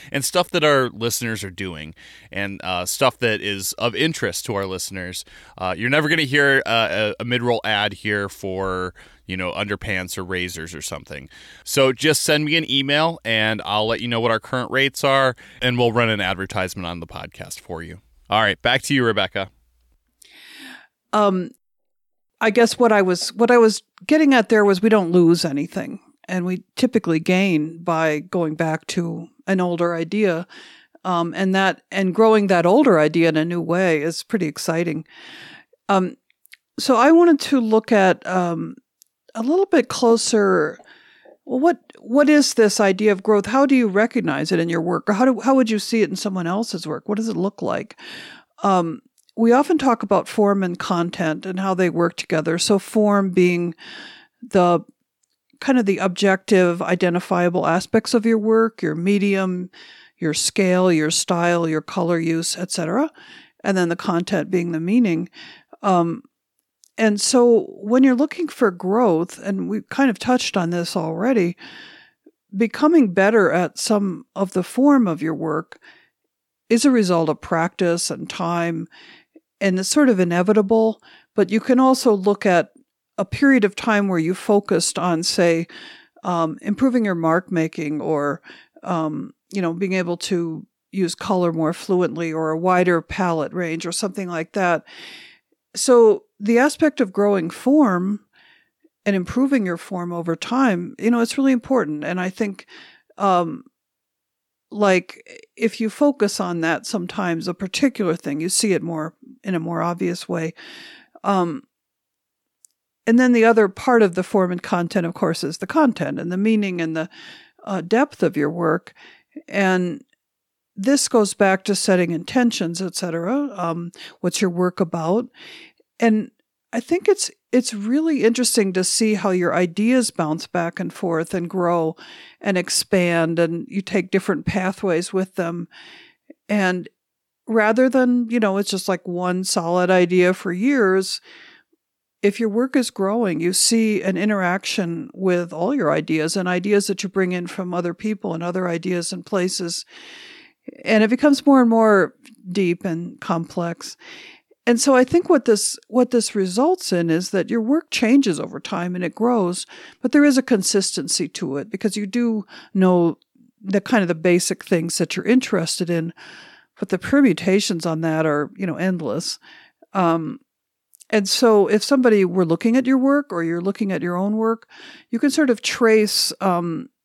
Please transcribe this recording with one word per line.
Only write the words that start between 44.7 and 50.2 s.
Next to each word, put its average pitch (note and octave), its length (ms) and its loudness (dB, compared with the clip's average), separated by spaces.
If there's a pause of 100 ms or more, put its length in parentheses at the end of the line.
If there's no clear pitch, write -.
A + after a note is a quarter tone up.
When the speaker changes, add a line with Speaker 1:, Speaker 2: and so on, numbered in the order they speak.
Speaker 2:
work? E3+ 280 -2
Or G#3 40 2
how G#3 120 0
do, B3+ 160 2
how C4+ 140 2
would B3+ 160 2
you G#3+ 80 0
see A3+ 240 -2
it D#3 80 2
in F#3 60 -6
someone F#3 300 -6
else's F#3 400 -6
work? D#3 220 -8
What G#3 80 -4
does A3 120 -4
it G3 80 -6
look F#3 260 -4
like? - 380 -6 (640)
Um, F3 380 0 (360)
we A3+ 160 4
often D4 260 4
talk B3 240 0
about - 240 0